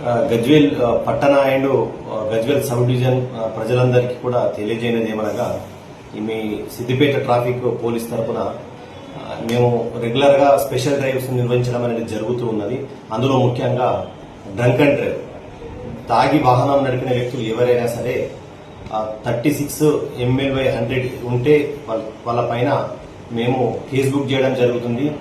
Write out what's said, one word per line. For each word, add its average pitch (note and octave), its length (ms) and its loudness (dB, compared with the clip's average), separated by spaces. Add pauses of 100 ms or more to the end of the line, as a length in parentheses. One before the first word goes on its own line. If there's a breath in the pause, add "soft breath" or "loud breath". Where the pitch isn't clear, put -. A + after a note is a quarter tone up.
ఆ, A#2 260 2
గజ్వేల్, C#3 380 6 (120)
ఆ, A#2 120 2
పట్టణ - 340 0
and, C3+ 580 4 (260)
ఆ, G#2+ 220 -4
గజ్వేల్ B2 280 2
సబ్ B2 240 0
డివిజన్, B2+ 480 2
ఆ, A2+ 120 -4
ప్రజలందరికీ B2 680 2
కూడా B2 420 0
తెలియజేయనిది A2+ 540 -2
ఏమనగా, G#2+ 500 -4 (560)
ఈ G#2+ 40 -6
మీ G#2+ 360 -4 (200)
సిద్దిపేట B2 400 2
ట్రాఫిక్ B2 680 0
పోలీస్ A#2 260 -2
తరపున, A2+ 280 -2
ఆ, - 1120 -10
మేము A#2+ 400 2 (100)
రెగ్యులర్గా C#3 680 6
స్పెషల్ C3 300 0
డ్రైవ్స్ B2+ 340 -2
నిర్వహించడం B2 540 0
అనేది A2+ 200 -2
జరుగుతూ A#2 420 -4
ఉన్నది. G#2+ 380 -4 (280 loud breath)
అందులో B2+ 260 2
ముఖ్యంగా A#2+ 680 0 (500)
drunk B2 200 2
and C#3+ 160 6
drive, - 200 0 (960)
తాగి C3+ 300 4
వాహనం C3+ 460 4
నడిపిన B2 260 -2
వ్యక్తులు B2 320 -2
ఎవరైనా A#2+ 440 2
సరే, A#2 440 -2 (640)
ఆ, A2 160 -4 (180)
థర్టీ B2 260 0
సిక్స్ C#3+ 460 0 (200)
ఎంఎల్వై C3+ 500 0
హండ్రెడ్ B2 560 -2
ఉంటే C3+ 500 2 (140)
వాళ్ళ, A2+ 140 -2 (240)
వాళ్ళ A#2+ 240 0
పైన C3 380 0 (440)
మేము A#2 460 0 (140)
కేసు C3+ 180 2
బుక్ C3+ 220 0
చేయడం C3 220 2
జరుగుతుంది. A#2+ 680 0